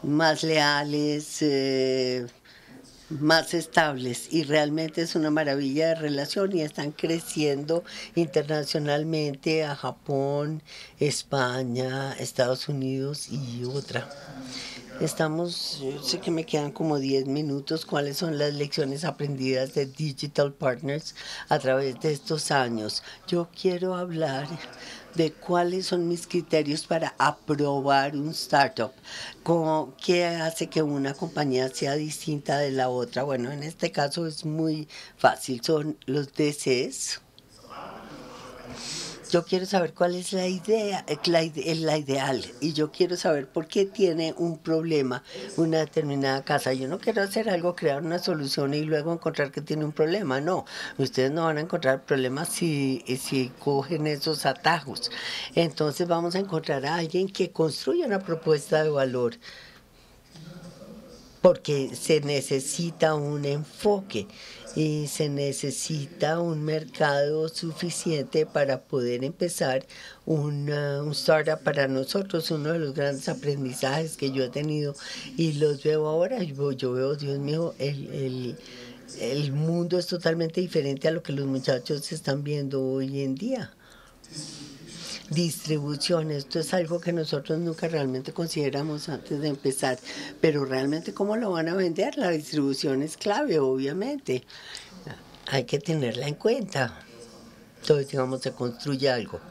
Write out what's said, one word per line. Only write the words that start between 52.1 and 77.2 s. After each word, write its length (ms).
si, 580
eh, 80
si 420
cogen 480
esos 380
atajos. 680
Entonces 520
vamos 280
a 40
encontrar 460
a 120
alguien 300
que 260
construya 520
una 140
propuesta 680
de 60
valor, 480
porque 560
se 240
necesita 920
un 320
enfoque 840
y 320
se 220
necesita 1120
un 220
mercado 880
suficiente 960
para 340
poder 420
empezar 640
un, 460
eh, 300
un 100
startup. 520
Para 260
nosotros, 640
uno 220
de 60
los 160
grandes 340
aprendizajes 880
que 140
yo 140
he 40
tenido, 460
y 180
los 280
veo 240
ahora, 360
yo, 300
yo 200
veo, 240
Dios 220